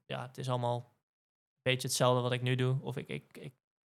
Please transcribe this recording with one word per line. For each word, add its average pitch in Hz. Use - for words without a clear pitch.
ja, 131
het 127
is 131
allemaal 120
een -
beetje 131
hetzelfde 127
wat 123
ik 120
nu 127
doe. 127
Of 131
ik, -
ik, -
ik -